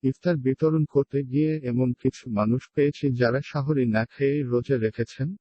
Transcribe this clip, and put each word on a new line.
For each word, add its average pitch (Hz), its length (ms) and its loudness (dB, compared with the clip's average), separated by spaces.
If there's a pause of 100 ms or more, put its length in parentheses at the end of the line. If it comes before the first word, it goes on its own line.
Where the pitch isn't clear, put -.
ইফতার 156 340 0
বিতরণ 151 480 0
করতে 139 400 0
গিয়ে 147 280 0 (100)
এমন 123 300 0
কিছু - 380 -4
মানুষ 110 380 0
পেয়েছি, 147 420 0
যারা 123 320 2
সাহরি 139 440 -2
না 110 180 0
খেয়েই 143 380 -2
রোজা 123 340 0
রেখেছেন। 117 520 -4 (120)